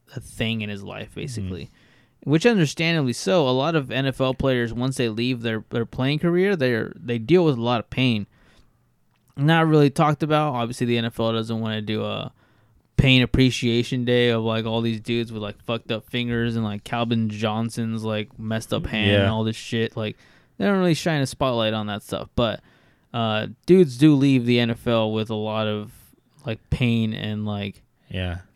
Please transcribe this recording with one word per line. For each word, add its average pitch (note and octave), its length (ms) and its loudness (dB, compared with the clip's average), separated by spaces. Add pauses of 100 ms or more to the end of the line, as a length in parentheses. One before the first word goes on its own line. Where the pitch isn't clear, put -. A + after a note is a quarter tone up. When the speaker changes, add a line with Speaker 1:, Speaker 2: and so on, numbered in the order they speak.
(160)
Speaker 1:
a A#2+ 40 -12
thing A2+ 400 -6
in G#2+ 80 -6
his G2 140 -10
life, G2 300 -14
Speaker 2:
Mm-hmm. - 80 -12
Speaker 1:
basically. F#2+ 500 -8 (540)
Which D#3+ 220 2
understandably E3 680 0
so. F3 340 2
A - 20 2
lot C3+ 240 0
of D3 160 -2
N C3 160 -2
F C3 140 -2
L C3 140 0
players, B2 380 0
once B2+ 240 -4
they A#2+ 120 0
leave A#2 340 -2
their, A2 280 -4
their A#2 160 -2
playing C3+ 340 -2
career, F3+ 340 2
they're, B2+ 420 0
they A#2+ 220 -4
deal D#3 260 4
with D3 140 4
a - 40 -4
lot A#2+ 180 0
of - 100 -10
pain. A#2 360 0 (1080)
Not D#3+ 300 4
really D3+ 240 6
talked D3+ 320 0
about. D3+ 320 0
Obviously, A#2+ 320 -4
the A#2+ 120 2
N A#2 80 0
F A#2 120 -8
L A2+ 140 0
doesn't A2+ 280 -2
wanna A2 200 -4
do G#2+ 240 -4
a G#2+ 280 -8 (640)
pain C3 260 6
appreciation B2 800 2
day A#2+ 240 4
of, A2+ 140 0
like, A2+ 240 -2
all A2+ 160 -2
these A2+ 180 -2
dudes A#2 320 -4
with, G#2+ 100 -8
like, G#2 200 -10
fucked A2+ 280 -6
up A2 200 -6
fingers A#2+ 440 -2
and, A2+ 100 -2
like, G#2 200 -6
Calvin A#2 460 0
Johnson's, A2+ 760 -4
like, G#2+ 340 -6
messed A2 340 -6
up C#3+ 140 -2
hand G#2+ 240 0
and G2+ 140 4
Speaker 2:
Yeah. G2+ 80 2
Speaker 1:
all A2 100 0
this A2 140 -2
shit. A2+ 400 -4
Like, G#2+ 200 -6 (420)
they G3 80 0
don't G3 120 2
really F3+ 160 4
shine D3+ 280 0
a C3 40 -2
spotlight A#2 480 0
on G#2+ 140 -4
that G#2 160 -6
stuff. - 320 -8
But, A2+ 240 0 (520)
uh, A2 360 -2 (180)
dudes E3+ 320 6
do D3+ 160 8
leave C3+ 320 4
the A#2+ 140 4
N A#2 100 2
F - 160 -6
L A2+ 260 2
with A2 180 -2
a A2 40 -4
lot G#2+ 320 -4
of, G#2+ 240 -6 (560)
like, A2+ 140 -6 (100)
pain A#2 440 0
and, G#2+ 320 -6
like, G2+ 360 -6 (280)
Speaker 2:
Yeah. F2+ 300 -4 (160)